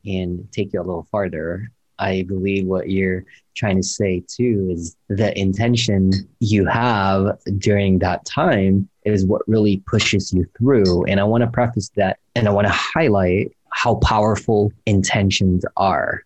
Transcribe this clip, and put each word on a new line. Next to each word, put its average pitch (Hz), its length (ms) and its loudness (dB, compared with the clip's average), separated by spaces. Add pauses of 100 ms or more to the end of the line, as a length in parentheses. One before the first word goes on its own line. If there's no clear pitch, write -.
and 92 460 -6
take 98 220 -6
you 95 80 -4
a - 20 -6
little 85 260 -8
farther. 90 640 -6 (260)
I 95 260 -2
believe 95 420 -4
what 92 240 -4
you're 95 360 -2 (300)
trying 98 220 -2
to 92 60 0
say 92 440 -4
too 107 440 -2
is 85 240 -8 (120)
the 104 300 -2
intention 98 720 0 (280)
you 104 260 2
have 101 720 0 (200)
during 101 420 2
that 92 260 -2
time 98 600 0 (180)
is 104 200 2
what 98 220 0
really 104 300 2 (100)
pushes 101 460 -2
you 90 120 2 (120)
through. 101 480 2
And 98 140 0
I 98 40 2
wanna 117 260 2
preface 120 460 -2
that, 95 240 0 (160)
and 117 120 2
I 101 40 2
wanna 101 180 2
highlight 101 840 0 (180)
how - 240 0
powerful 107 760 2 (140)
intentions 98 800 2 (140)
are 90 480 0